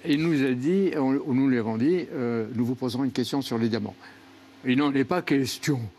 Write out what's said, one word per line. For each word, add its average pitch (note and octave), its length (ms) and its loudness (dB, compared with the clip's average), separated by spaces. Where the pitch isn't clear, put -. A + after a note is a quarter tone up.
et D3 140 2
nous D#3 260 2
a C3+ 100 2
dit, E3+ 440 2
on, C3 140 2
nous C3+ 360 2
lui B2+ 120 4
avons A2 180 -2
dit, D#3 360 2
euh, A#2+ 420 -2
nous A#2+ 100 0
vous B2 100 -2
poserons B2 280 -2
une C3 80 -2
question B2+ 320 -2
sur A#2+ 160 -2
les A2+ 100 2
diamants. G#2 260 -4
Il B2+ 120 2
n'en C#3+ 160 2
est C#3 100 2
pas F3+ 180 -2
question. C#3 580 0